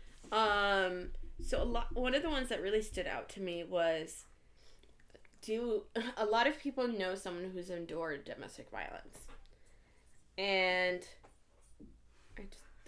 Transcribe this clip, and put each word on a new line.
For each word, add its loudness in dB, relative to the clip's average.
Um, 4
so 2
a 4
lot, 0
one 2
of 2
the 0
ones 0
that -2
really 2
stood -4
out -4
to -10
me -4
was, 0
do, 0
<laughs> -4
a 2
lot 6
of 0
people 0
know 0
someone -4
who's -6
endured -4
domestic -12
violence. -10
And 4
I -10
just, -14